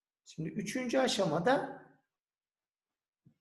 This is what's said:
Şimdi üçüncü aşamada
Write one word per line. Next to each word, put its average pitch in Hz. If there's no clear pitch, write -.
Şimdi -
üçüncü 247
aşamada 214